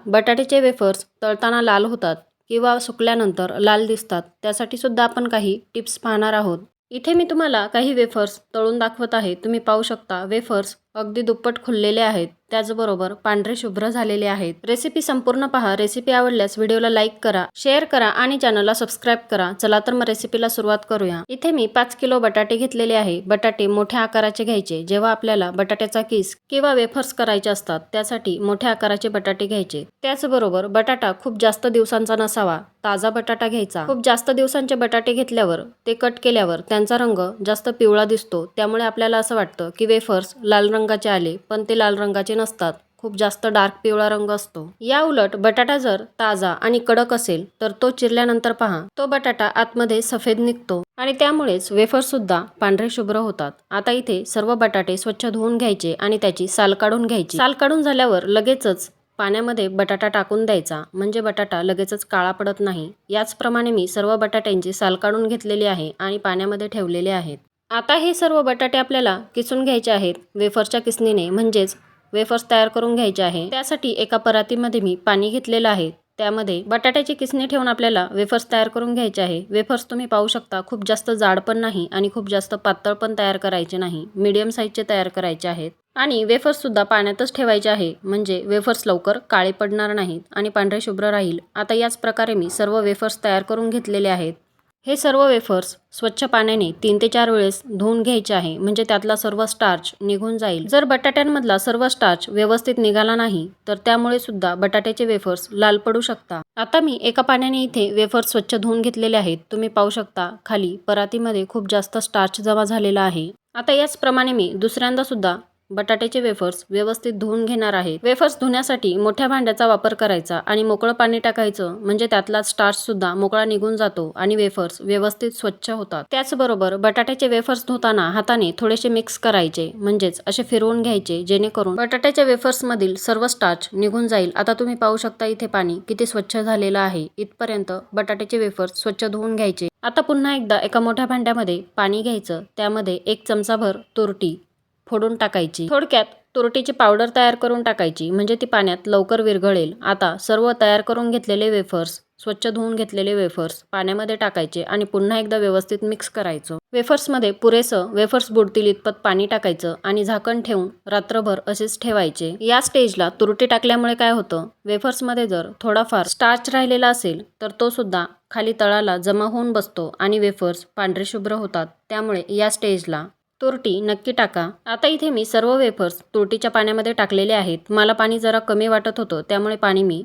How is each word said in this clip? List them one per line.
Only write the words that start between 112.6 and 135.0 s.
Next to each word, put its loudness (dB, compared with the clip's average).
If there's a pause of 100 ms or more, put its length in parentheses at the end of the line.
झालेला 2
आहे. 0 (240)
आता 0
याचप्रमाणे 2
मी 0
दुसऱ्यांदा 0
सुद्धा -2 (340)
बटाट्याचे -2
वेफर्स -2
व्यवस्थित -2
धुवून -2
घेणार 0
आहे. -2
वेफर्स 2
धुण्यासाठी 0
मोठ्या 2
भांड्याचा 2
वापर 4
करायचा -2
आणि 2
मोकळं 2
पाणी 2
टाकायचं, -2
म्हणजे 0
त्यातला 0
स्टार्च 2
सुद्धा -2
मोकळा 2
निघून 0
जातो -2
आणि 0
वेफर्स -2
व्यवस्थित -2
स्वच्छ -6
होतात. -8
त्याचबरोबर 0
बटाट्याचे 2
वेफर्स 0
धुताना 2
हाताने 0
थोडेसे 0
मिक्स -2
करायचे, 0
म्हणजेच 0
असे -2
फिरवून 0
घ्यायचे, -2
जेणेकरून 0
बटाट्याच्या 2
वेफर्समधील 2
सर्व 0
स्टार्च -2
निघून 0
जाईल. 2
आता 2
तुम्ही -2
पाहू 2
शकता, -6